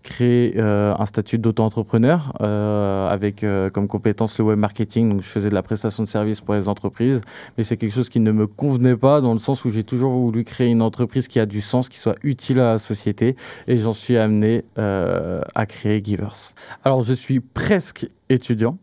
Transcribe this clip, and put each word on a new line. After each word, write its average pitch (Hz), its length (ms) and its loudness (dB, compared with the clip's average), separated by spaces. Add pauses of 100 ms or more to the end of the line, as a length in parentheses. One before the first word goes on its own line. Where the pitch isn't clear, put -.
créé, 120 540 2
euh, 104 420 2
un 104 80 0
statut 110 320 -2
d'auto-entrepreneur, 113 1000 2
euh, 104 680 0
avec, 101 360 -2
euh, 98 260 0
comme 101 160 -2
compétence 107 520 -2
le 113 60 0
web 107 140 2
marketing. 110 520 0
Donc, 101 120 0
je - 60 -14
faisais 104 200 -2
de 101 60 2
la 95 80 2
prestation 110 400 -4
de 104 60 -2
services 107 320 -2
pour - 140 -2
les 101 120 0
entreprises, 110 540 -2 (360)
mais 117 60 -2
c'est 110 140 -2
quelque 104 180 -4
chose 123 140 -2
qui - 100 -2
ne 110 140 4
me 107 160 2
convenait 127 480 2
pas 135 240 4
dans 127 120 2
le 113 60 0
sens 131 260 -2
où 127 60 0
j'ai 107 140 -2
toujours 127 260 0
voulu 120 320 0
créer 123 240 -2
une 117 160 4
entreprise 117 460 -2
qui - 100 0
a 110 80 2
du 104 140 -4
sens, 127 280 0
qui - 100 -12
soit - 260 -2
utile 131 340 -2
à 120 140 4
la 113 60 2
société, 107 580 -2 (320)
et 120 100 2
j'en 113 140 0
suis 120 240 0
amené, 107 480 2 (120)
euh, 90 640 -2 (140)
à 110 100 0
créer 107 400 -2
Givers. 104 480 -6 (320)
Alors, 131 180 4
je 117 120 0
suis 131 240 -2
presque - 680 -4 (200)
étudiant. 123 540 0